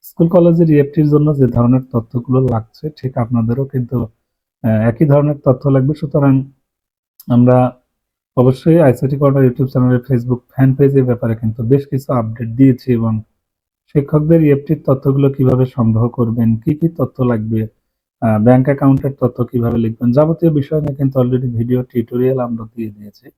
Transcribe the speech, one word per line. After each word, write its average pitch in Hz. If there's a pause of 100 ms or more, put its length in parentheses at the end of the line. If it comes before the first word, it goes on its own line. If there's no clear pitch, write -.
স্কুল -
কলেজের 170
ইএফটির 147
জন্য 147
যে 131
ধরনের 120 (100)
তথ্যগুলো 123
লাগছে, 117
ঠিক 131
আপনাদেরও 120
কিন্তু, 123 (600)
আহ, 110
একই 117
ধরনের 143
তথ্য 139
লাগবে। 135
সুতরাং 139 (840)
আমরা 123 (580)
অবশ্যই 131
আইসিটি 139
কর্নার 139
YouTube 127
চ্যানেলে 127
Facebook 123 (100)
ফ্যান 131
পেজের 135
ব্যাপারে 117
কিন্তু 113
বেশ 139
কিছু 135
আপডেট 113
দিয়েছি 127
এবং 113 (640)
শিক্ষকদের 151
ইএফটির 143
তথ্যগুলো 139
কিভাবে 127
সংগ্রহ 113
করবেন, 113
কি 151
কি 165
তথ্য 135
লাগবে, 110 (540)
আহ, 107
ব্যাংক 127
অ্যাকাউন্টের 139
তথ্য 123
কিভাবে 117
লিখবেন, 117
যাবতীয় 160
বিষয় 151
নিয়ে 147
কিন্তু 135
already 123
ভিডিও 120
টিউটোরিয়াল 123
আমরা 117 (100)
দিয়ে 113
দিয়েছি। 104